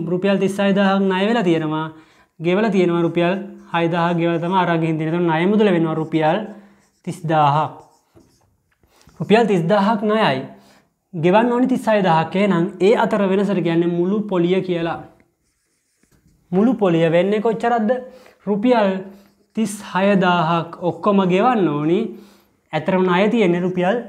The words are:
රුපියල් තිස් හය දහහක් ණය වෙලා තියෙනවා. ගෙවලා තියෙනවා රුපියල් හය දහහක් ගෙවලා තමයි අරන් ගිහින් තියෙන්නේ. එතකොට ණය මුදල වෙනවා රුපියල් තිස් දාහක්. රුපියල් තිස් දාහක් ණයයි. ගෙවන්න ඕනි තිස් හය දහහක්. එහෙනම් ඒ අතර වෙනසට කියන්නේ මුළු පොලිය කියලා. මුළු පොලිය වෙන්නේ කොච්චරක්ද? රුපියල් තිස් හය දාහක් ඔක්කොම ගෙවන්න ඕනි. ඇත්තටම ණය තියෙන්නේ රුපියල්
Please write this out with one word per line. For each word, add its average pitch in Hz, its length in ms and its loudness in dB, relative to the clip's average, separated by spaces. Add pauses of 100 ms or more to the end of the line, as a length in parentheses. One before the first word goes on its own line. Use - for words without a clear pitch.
රුපියල් 190 300 0
තිස් 196 200 -2
හය 196 140 0
දහහක් 196 280 2
ණය 190 260 0
වෙලා 233 180 0
තියෙනවා. 160 420 0 (540)
ගෙවලා 185 300 0
තියෙනවා 175 320 2
රුපියල් 170 300 0 (360)
හය 170 200 -2
දහහක් 170 300 0
ගෙවලා 170 240 0
තමයි 180 160 -2
අරන් 170 220 0
ගිහින් 160 180 -2
තියෙන්නේ. 160 160 -4
එතකොට 175 140 0
ණය 160 180 0
මුදල 208 260 4
වෙනවා 160 220 0
රුපියල් 160 440 0 (680)
තිස් 175 160 -10
දාහක්. 151 500 2 (1400)
රුපියල් 208 300 2
තිස් 185 180 0
දාහක් 202 380 0
ණයයි. 208 360 0 (760)
ගෙවන්න 190 380 2
ඕනි 240 160 0
තිස් 254 180 -2
හය 220 160 2
දහහක්. 160 340 0
එහෙනම් 185 280 2 (140)
ඒ 202 180 4
අතර 220 320 0
වෙනසට 190 340 0
කියන්නේ 170 260 0
මුළු 175 340 0
පොලිය 180 400 0
කියලා. 170 380 -4 (1500)
මුළු 214 220 2
පොලිය 170 360 2
වෙන්නේ 190 300 2
කොච්චරක්ද? 226 500 0 (560)
රුපියල් 208 420 2 (680)
තිස් 220 160 -2 (100)
හය 185 240 -2 (100)
දාහක් 170 540 0 (120)
ඔක්කොම 190 360 0 (100)
ගෙවන්න 202 400 2
ඕනි. 151 320 0 (720)
ඇත්තටම 185 320 0
ණය 185 260 2
තියෙන්නේ 180 300 2
රුපියල් 180 360 0 (120)